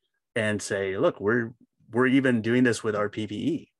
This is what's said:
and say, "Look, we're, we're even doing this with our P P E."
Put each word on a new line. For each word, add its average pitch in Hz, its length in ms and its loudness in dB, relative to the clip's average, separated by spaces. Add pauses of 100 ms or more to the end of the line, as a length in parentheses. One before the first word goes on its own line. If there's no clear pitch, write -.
(360)
and 107 260 -2
say, 98 360 -4
"Look, 156 240 -2
we're, 113 320 0 (380)
we're 123 160 4
even 127 340 4
doing 123 240 2
this 113 180 0
with 110 100 -2
our 104 140 -2
P 107 180 -8
P 104 100 -10
E." 110 440 -4